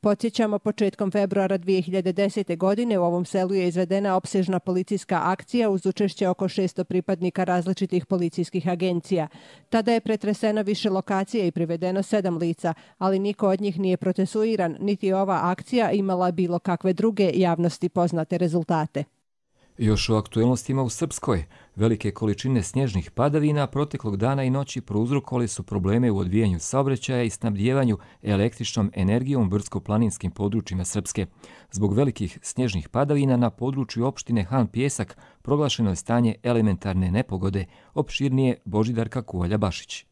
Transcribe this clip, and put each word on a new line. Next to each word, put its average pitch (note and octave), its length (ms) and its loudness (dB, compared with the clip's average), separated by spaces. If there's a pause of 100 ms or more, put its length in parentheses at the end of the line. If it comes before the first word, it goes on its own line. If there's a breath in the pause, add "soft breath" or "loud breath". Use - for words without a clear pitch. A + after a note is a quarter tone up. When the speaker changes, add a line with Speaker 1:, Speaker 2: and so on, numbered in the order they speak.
Speaker 1:
Podsjećamo, G#3 580 0
početkom G3+ 520 0
februara G3 460 0
dvije F#3 260 0
hiljade F3+ 300 -2
desete F#3+ 440 0
godine G3+ 420 2
u F3 60 2
ovom F3 200 2
selu F#3 300 -2
je F#3 140 2
izvedena F#3 480 0
opsežna F#3 420 0
policijska F#3 680 -2
akcija G#3+ 460 0
uz F#3+ 160 0
učešće F#3+ 420 0
oko F3+ 200 0
šesto F#3 360 -2
pripadnika F3+ 600 -2
različitih F3+ 600 0
policijskih F3 640 -2
agencija. F3 600 -2 (400 loud breath)
Tada A3+ 240 2
je A3+ 80 4
pretreseno G#3+ 640 0
više G#3 280 0
lokacija F#3+ 560 0
i E3+ 60 0
privedeno E3+ 500 -2
sedam F#3+ 340 0
lica, E3 380 -2 (240 loud breath)
ali F#3+ 200 2
niko G3+ 300 0
od F#3+ 120 2
njih G3 200 -2
nije F#3 160 2
procesuiran, F#3+ 840 0
niti G3+ 260 0
je F#3+ 100 2
ova F#3+ 260 0
akcija F#3 480 0
imala F#3 400 2
bilo F3 280 0
kakve F#3 340 0
druge G3 420 2
javnosti F3 540 2
poznate F3 500 0
rezultate. D#3+ 640 0 (760 soft breath)
Speaker 2:
Još G#2+ 320 2
o A2+ 40 4
aktuelnostima A#2+ 680 0
u B2+ 60 -2
Srpskoj. A#2+ 560 -2 (320 loud breath)
Velike A2 340 2
količine A2 520 0
snježnih G2+ 480 -2
padavina D3 560 2
proteklog C3+ 500 -4
dana C3+ 280 0
i B2+ 60 2
noći C3+ 300 -2
prouzrokovali A#2+ 680 -2
su - 140 -8
probleme G2+ 480 2
u G2 80 0
odvijanju F#2+ 400 2
saobraćaja C3 640 -2
i A2+ 80 0
snabdijevanju A#2 680 0 (240 loud breath)
električnom G#2 720 0
energijom A#2+ 480 2
u G2 60 2
brdsko-planinskim G#2 840 -2
područjima G2+ 540 -2
Srpske. G2+ 420 -4 (440 loud breath)
Zbog G2 240 0
velikih A#2 480 0
snježnih F#2+ 460 -4
padavina C#3 480 2
na A#2+ 140 2
području B2 560 -4
opštine - 360 -2
Han A#2+ 240 0
Pijesak A#2+ 500 -4 (260 loud breath)
proglašeno - 480 0
je F2+ 60 0
stanje A#2 460 0
elementarne G2 680 2
nepogode. F#2+ 540 -2 (300 loud breath)
Opširnije C3+ 720 0
Božidarka A2+ 580 -2
Kuvalja-Bašić. F#2 880 -4